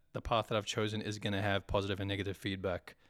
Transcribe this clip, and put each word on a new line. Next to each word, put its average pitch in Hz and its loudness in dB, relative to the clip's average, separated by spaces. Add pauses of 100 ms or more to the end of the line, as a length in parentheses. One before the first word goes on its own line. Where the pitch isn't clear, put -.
(140)
The - -6
path 113 2
that 113 2
I've 101 0
chosen 107 0
is 104 -4
gonna 104 0
have 98 2
positive 98 2
and 98 -2
negative 98 -2
feedback 95 -4 (140)